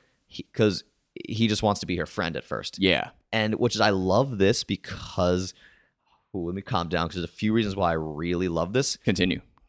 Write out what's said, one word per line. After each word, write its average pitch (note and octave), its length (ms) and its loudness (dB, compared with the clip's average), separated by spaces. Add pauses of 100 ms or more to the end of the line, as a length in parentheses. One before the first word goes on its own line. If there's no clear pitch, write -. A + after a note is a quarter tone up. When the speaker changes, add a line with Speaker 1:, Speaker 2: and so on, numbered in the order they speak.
(260)
Speaker 1:
he, - 160 -14 (100)
'cause G#2+ 300 2 (460)
he A2 180 0
just G#2+ 160 0
wants G2+ 160 2
to - 60 -6
be F2+ 100 -2
her E2 100 -2
friend E2+ 300 -4
at C2+ 80 -8
first. - 360 -8
Speaker 2:
Yeah. F#2 320 2 (200)
Speaker 1:
And G#2+ 240 0
which A#2+ 200 0
is, G#2+ 60 -2
I G#2+ 100 6
love G2+ 460 2
this G2 280 4
because, - 880 -2 (840)
ooh, F2 100 -4
let F2+ 100 -4
me G2 60 -6
calm F2 280 -2
down E2+ 180 0
'cause E2 80 -10
there's F2+ 100 -4
a - 40 -8
few G#2+ 240 0
reasons G#2+ 220 2
why F#2 160 2
I - 20 0
really E2 560 -2
love E2+ 240 0
this. C3 240 0
Speaker 2:
Continue. F#2 420 0 (300)